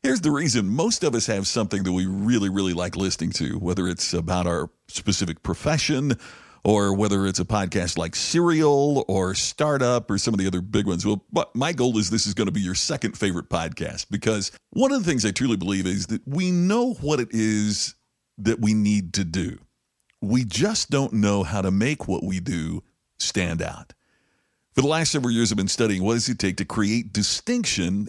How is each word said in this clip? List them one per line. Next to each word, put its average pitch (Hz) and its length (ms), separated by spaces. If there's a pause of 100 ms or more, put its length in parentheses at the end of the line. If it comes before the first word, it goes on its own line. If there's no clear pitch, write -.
here's 262 200
the 156 100
reason. 127 380
Most 175 340
of 139 100
us 113 140
have 98 180
something 101 380
that 92 80
we 92 140
really, 101 420
really 95 240
like 87 240
listening 92 360
to, - 280
whether 90 260
it's 87 280
about 87 340
our 78 220 (180)
specific - 560
profession 147 680 (500)
or 101 300
whether 101 340
it's 95 140
a - 20
podcast 92 540
like 82 180
Serial 147 960
or 95 260
Startup 131 760
or 101 80
some 113 160
of 98 60
the 95 80
other 90 140
big 104 260
ones. 92 180
Well, 104 280
but - 200
my 143 200
goal 123 240
is 95 120
this 107 160
is 104 80
gonna 98 160
be 95 120
your 90 140
second - 420
favorite 87 320
podcast, 82 600
because 104 440 (160)
one 269 240
of 247 100
the 170 60
things 120 160
I 101 60
truly 117 260
believe 95 280
is 92 220
that - 180
we 180 240
know 202 440
what 143 260
it 117 120
is 107 640 (420)
that 113 240
we 107 120
need 104 420
to 98 100
do. 80 340 (640)
We 120 240
just 156 440
don't 139 220
know 101 320
how 92 180
to 95 100
make 117 360
what 90 160
we 92 160
do 85 440 (340)
stand 82 440
out. - 320 (840)
For 135 60
the 139 60
last 156 240
several 123 220
years, 113 180
I've 104 60
been 190 100
studying 101 380
what 113 80
does 117 160
it 120 100
take 92 160
to 90 100
create 107 460
distinction 101 960